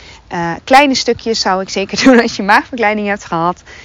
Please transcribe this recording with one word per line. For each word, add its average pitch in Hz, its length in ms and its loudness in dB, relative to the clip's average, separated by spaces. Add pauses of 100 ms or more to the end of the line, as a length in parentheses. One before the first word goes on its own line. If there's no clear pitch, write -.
(280)
Eh, 170 240 -6 (120)
kleine 269 300 2
stukjes 226 460 -4
zou 190 220 -2
ik 190 60 -10
zeker 196 320 -6
<laughs> - 40 -2
doen 254 160 6
als 233 160 -2
je 226 60 -6
maagverkleining 214 640 0
hebt 202 180 -4
gehad. 170 380 -4 (220)